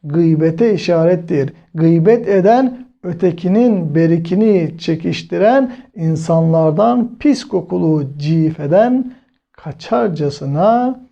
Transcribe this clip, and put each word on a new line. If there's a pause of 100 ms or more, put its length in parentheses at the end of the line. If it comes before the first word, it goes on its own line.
gıybete
işarettir. (220)
Gıybet
eden, (160)
ötekinin
berikini
çekiştiren (220)
insanlardan,
pis
kokulu (140)
cifeden (400)
kaçarcasına (120)